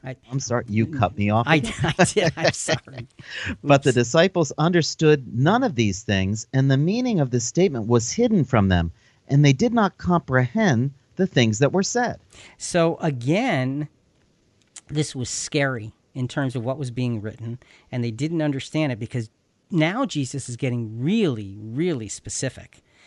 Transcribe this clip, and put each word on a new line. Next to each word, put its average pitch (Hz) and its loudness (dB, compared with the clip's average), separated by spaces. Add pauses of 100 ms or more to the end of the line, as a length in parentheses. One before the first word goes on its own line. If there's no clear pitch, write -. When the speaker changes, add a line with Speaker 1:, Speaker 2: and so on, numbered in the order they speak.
Speaker 1:
I, 131 -12 (160)
Speaker 2:
I'm 135 -4
sorry. 120 -4
You 107 0
cut 117 -2
me 101 0
off 117 2
Speaker 1:
I, 156 4
Speaker 2:
again. 127 0
Speaker 1:
<laughs> - -2 (140)
I 185 6
did. 165 0
I'm 165 0
sorry. 135 -6 (240)
Speaker 2:
<laughs> - -10
But 139 6
the 143 2
Speaker 1:
Oops. 120 4
Speaker 2:
disciples 165 2
understood 156 2
none 180 2
of 214 0
these 107 0
things, 101 0
and 135 4
the 135 4
meaning 214 0
of 127 0
the 123 2
statement 131 0
was 117 2
hidden 220 2
from 104 2
them, 85 2 (360)
and 143 4
they 139 8
did 220 0
not 208 2
comprehend 139 2 (240)
the 190 0
things 113 2
that 139 2
were 185 2
said. 240 -2 (400)
Speaker 1:
So 165 0
again, 147 0 (1040)
this 143 -4
was 123 -6
scary 131 -4 (220)
in 127 -4
terms 135 -4
of 120 -6
what 131 -4
was 131 -6
being 120 -4
written, 113 -10 (340)
and 123 -4
they 117 -4
didn't 156 -4
understand 147 -2
it, 113 -6
because 117 -6 (400)
now 185 0
Jesus 143 -6
is 120 -10
getting 117 -4
really, 127 0
really 117 -4
specific. - -10 (240)